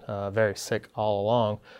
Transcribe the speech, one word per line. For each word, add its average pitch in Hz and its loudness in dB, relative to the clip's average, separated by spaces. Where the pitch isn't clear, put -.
uh, 101 -4
very 104 2
sick - -4
all 107 0
along. 107 2